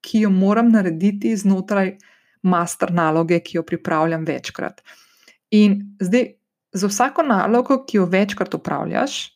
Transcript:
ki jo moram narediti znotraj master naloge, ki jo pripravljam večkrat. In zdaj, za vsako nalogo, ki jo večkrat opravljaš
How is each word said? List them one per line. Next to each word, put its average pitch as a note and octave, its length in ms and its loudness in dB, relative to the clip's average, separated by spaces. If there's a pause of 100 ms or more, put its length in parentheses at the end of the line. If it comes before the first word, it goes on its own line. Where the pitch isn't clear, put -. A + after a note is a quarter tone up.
ki G#3+ 200 0
jo G#3 40 0
moram G3+ 420 2
narediti G3+ 680 0
znotraj F#3+ 580 0 (500)
master F3 480 0
naloge, E3 460 2
ki - 180 -8
jo E3 80 -4
pripravljam E3 600 -2
večkrat. - 580 -8 (680)
In G#3 280 4 (200)
zdaj, G3+ 280 0 (460)
za G3+ 140 -2
vsako C4 380 0
nalogo, A#3+ 640 0
ki - 100 -2
jo F#3+ 80 4
večkrat F#3+ 480 -2
opravljaš - 840 -4